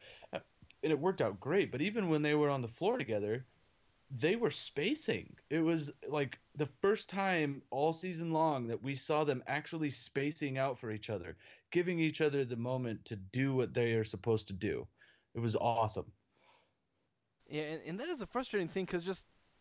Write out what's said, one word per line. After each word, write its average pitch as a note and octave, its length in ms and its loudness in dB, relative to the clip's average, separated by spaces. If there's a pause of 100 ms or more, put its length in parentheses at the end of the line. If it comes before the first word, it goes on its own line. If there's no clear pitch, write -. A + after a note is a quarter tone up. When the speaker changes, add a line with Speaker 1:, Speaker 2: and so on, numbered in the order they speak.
(320)
Speaker 1:
Uh, - 80 -4 (440)
and D#3 100 2
it C#3 60 0
worked F3+ 220 2
out G#2 200 0
great, D#3 280 2
but B2+ 120 -4
even G#3 260 0
when D#3 140 4
they D3 140 4
were D3 140 6
on C#3 120 2
the A2+ 80 -4
floor G#3 280 0
together, A2 480 -2 (680)
they C#3+ 240 2
were A#3 160 2
spacing. - 840 -2 (140)
It D#3+ 120 2
was, D#3+ 300 2 (160)
like, C#3+ 300 -2 (160)
the C#3+ 160 -2 (100)
first G#3 300 2
time E3+ 640 0
all D3 200 2
season E3 400 -4
long D#3 360 4
that A2+ 160 -4
we C#3 100 -2
saw D3+ 300 2
them C#3 240 0
actually D3+ 420 -2
spacing C#3 680 -2
out C3+ 180 2
for A2+ 140 -6
each G#2+ 180 -6
other, F2 260 -4 (360)
giving F3 280 2
each D#3 220 2
other C#3+ 240 4
the A#2+ 100 -4
moment B2 500 -2
to A#2 100 -8
do C3 400 0
what A#2+ 180 2
they A#2 200 4
are A2+ 100 4
supposed A2 440 0
to G2 60 -8
do. F2+ 340 -2 (460)
It A#2 60 -6
was A#2 160 0
awesome. A2+ 560 0 (1400)
Speaker 2:
Yeah, D3+ 140 -4
and, D3+ 200 -8
and E3+ 160 -8
that D4 80 -6
is D#4 140 -6
a F#3 60 -8
frustrating G#3+ 400 -2
thing, F#3+ 180 -4
'cause F3 180 -2
just F#3 220 -4 (360)